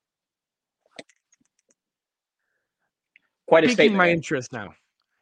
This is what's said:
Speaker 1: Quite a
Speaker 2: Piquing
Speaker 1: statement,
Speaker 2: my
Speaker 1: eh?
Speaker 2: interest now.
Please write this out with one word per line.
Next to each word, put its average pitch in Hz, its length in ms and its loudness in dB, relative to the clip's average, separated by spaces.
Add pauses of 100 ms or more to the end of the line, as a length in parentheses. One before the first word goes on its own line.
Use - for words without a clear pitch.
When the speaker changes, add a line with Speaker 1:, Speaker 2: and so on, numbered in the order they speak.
(3500)
Speaker 1:
Quite 160 160 4
a - 20 2
Speaker 2:
Piquing 247 80 0
Speaker 1:
statement, 190 240 2
Speaker 2:
my 175 120 2
Speaker 1:
eh? - 20 0
Speaker 2:
interest 151 400 -6
now. 101 220 -14 (480)